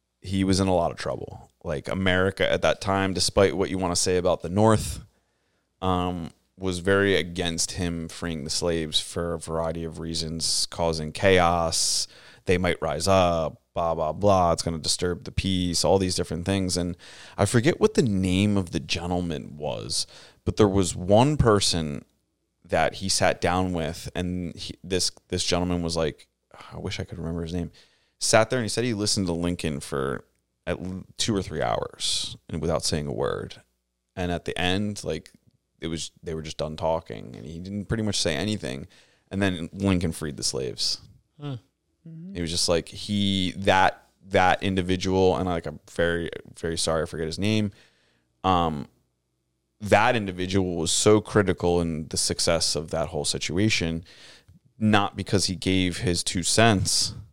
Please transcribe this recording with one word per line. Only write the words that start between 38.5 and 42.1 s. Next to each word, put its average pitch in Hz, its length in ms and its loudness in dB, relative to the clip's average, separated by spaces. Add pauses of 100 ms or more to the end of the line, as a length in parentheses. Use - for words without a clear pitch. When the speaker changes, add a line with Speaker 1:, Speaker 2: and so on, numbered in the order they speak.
Speaker 1:
And 98 100 -4
then 90 320 -2
Lincoln 95 380 2
freed 76 260 -6
the - 60 -10
slaves. - 580 -4 (400)
Speaker 2:
Hmm. 143 120 -8 (540)
Speaker 3:
Mm-hmm. 165 280 -16